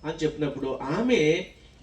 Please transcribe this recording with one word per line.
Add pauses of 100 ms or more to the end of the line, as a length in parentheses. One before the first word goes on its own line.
అని
చెప్పినప్పుడు,
ఆమె (380)